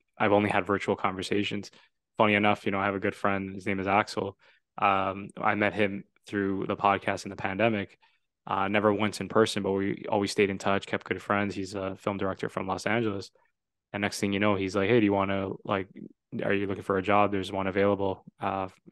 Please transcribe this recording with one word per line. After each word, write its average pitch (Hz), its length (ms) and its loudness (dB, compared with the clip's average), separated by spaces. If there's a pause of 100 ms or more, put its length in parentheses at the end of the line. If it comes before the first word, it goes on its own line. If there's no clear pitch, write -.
(180)
I've 107 140 2
only 101 180 4
had 98 160 0
virtual 98 300 0
conversations. 98 760 -2 (480)
Funny 104 160 6
enough, 104 320 4
you 107 60 -2
know, 98 80 0
I 98 60 0
have 98 100 0
a 98 40 -2
good 101 160 -2
friend. 98 380 -2
His 98 140 -10
name 98 120 -2
is 95 80 -4
Axel. 101 520 0 (400)
Um, 98 500 0 (100)
I 107 140 2
met 101 220 2
him 101 300 0 (200)
through 98 400 -2
the 101 100 -2
podcast 98 500 0
in 98 40 -10
the 98 60 -12
pandemic. 98 640 -2 (480)
Uh, 98 220 -2
never 104 220 4
once 101 300 0
in 92 80 -8
person, 110 320 2
but 98 120 0
we 98 360 -2
always 101 220 0
stayed 101 180 2
in 98 80 -4
touch, 98 300 -2
kept - 180 -4
good 92 160 -6
friends. 101 320 0
He's 98 220 -8
a 95 220 -4
film 98 200 -4
director 95 320 -4
from 98 160 -6
Los 92 220 -4
Angeles. 104 420 -2 (640)
And 104 80 -4
next 101 180 -2
thing 101 140 0
you 98 60 0
know, 104 160 2
he's 95 200 -2
like, 98 140 2
"Hey, 120 100 6
do 104 60 6
you 101 80 4
wanna, 98 360 0 (160)
like, 98 220 -2 (560)
are 107 100 0
you 98 120 0
looking 98 180 -6
for 98 140 0
a 95 60 0
job? 101 280 4
There's 98 200 -4
one 95 160 -2
available, 98 580 0 (140)
uh, 98 300 -4 (220)